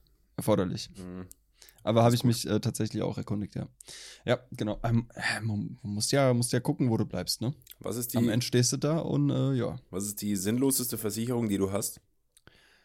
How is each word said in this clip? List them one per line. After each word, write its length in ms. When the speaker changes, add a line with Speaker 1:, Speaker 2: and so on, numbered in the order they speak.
Speaker 1:
erforderlich. 600
Speaker 2:
Mhm. 300
Speaker 1:
Aber 200
hab 60
Speaker 2:
Ist 60
Speaker 1:
ich 60
Speaker 2:
gut. 80
Speaker 1:
mich, 180
äh, 120
tatsächlich 440
auch 140
erkundigt, 380
ja. 120
Ja, 140
genau. 320
Ähm, 300
äh, 280
man, 420
man 100
muss 180
ja, 220
muss 180
ja 100
gucken, 280
wo 80
du 80
bleibst, 360
ne? 120
Speaker 2:
Was 180
ist 180
Speaker 1:
Am 80
Speaker 2:
die 60
Speaker 1:
Ende 160
stehst 280
du 40
da 220
und, 300
äh, 240
ja. 220
Speaker 2:
was 140
ist 160
die 140
sinnloseste 600
Versicherung, 520
die 80
du 140
hast? 300